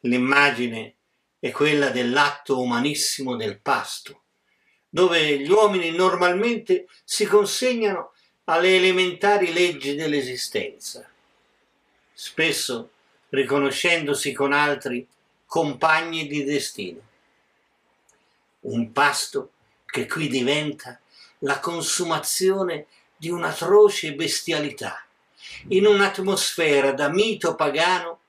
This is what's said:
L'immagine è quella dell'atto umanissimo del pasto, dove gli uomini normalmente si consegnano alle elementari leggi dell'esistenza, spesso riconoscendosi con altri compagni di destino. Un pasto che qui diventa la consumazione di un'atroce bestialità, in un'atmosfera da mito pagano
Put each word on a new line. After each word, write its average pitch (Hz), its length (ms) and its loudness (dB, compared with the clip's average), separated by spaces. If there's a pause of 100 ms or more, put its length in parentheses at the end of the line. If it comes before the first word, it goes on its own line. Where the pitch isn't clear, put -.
L'immagine 123 920 0 (440)
è 127 120 -6
quella 147 400 2
dell'atto 127 680 0
umanissimo 127 760 -2
del 107 240 -8
pasto, - 640 -6 (680)
dove 160 460 2
gli 139 140 0
uomini 190 400 4
normalmente 185 960 2 (160)
si - 240 -2
consegnano 208 880 0 (320)
alle 175 300 4
elementari 185 800 2
leggi 151 400 -2
dell'esistenza, 139 1120 -6 (1040)
spesso - 760 -4 (400)
riconoscendosi 139 1040 0
con 139 180 0
altri 143 560 -2 (380)
compagni 160 800 0
di 143 180 -6
destino. 104 580 -6 (1600)
Un 113 300 -4
pasto - 600 -2 (340)
che - 220 -6
qui 160 200 -4
diventa 135 720 -4 (400)
la 139 200 -4
consumazione 170 1300 -2 (280)
di 160 140 -10
un'atroce 170 840 4
bestialità, 147 880 -4 (640)
in 190 180 4
un'atmosfera 185 1080 2
da 147 160 0
mito 185 440 0
pagano 165 760 0